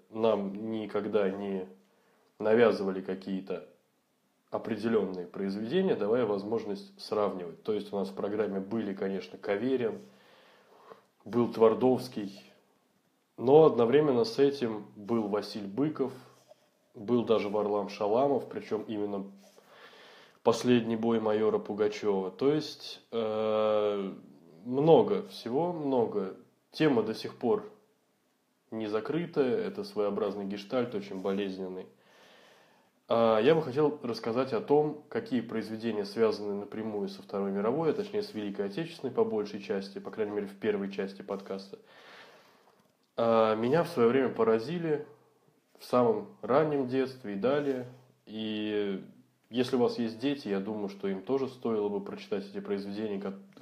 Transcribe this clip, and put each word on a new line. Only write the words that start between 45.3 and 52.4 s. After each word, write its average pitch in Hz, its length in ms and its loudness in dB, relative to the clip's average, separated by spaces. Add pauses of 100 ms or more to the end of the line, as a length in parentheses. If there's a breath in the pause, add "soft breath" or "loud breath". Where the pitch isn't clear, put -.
в - 60 -20
самом 113 420 2 (120)
раннем 139 460 2
детстве 127 460 -4
и 101 40 -6
далее. 127 520 -2 (380)
И 107 800 -4 (440)
если 123 260 -2
у 123 60 2
вас 120 180 2
есть 113 220 -4
дети, 139 260 -2
я 98 140 -2
думаю, 104 280 -6
что 98 200 -6
им 95 120 -4
тоже 131 280 -2
стоило 110 400 -2
бы 101 120 -2
прочитать - 480 -8